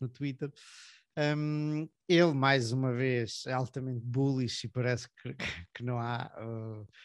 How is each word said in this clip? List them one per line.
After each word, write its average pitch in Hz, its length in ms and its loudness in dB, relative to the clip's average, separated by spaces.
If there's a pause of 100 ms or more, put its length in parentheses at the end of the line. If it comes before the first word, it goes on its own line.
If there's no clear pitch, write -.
no 127 80 -6
Twitter. 143 420 -6 (840)
Hum, 151 500 -2 (220)
ele, 170 240 8
mais 135 380 4
uma 131 200 2
vez, 123 540 0
é 131 80 -4
altamente 127 500 -4
bullish 127 640 0
e 113 40 -6
parece 123 380 0 (140)
que, 123 160 -10
<laughs> - 380 -8
que 117 80 -10
não 123 160 -2
há, 117 360 -4
eh, 110 500 -8 (200)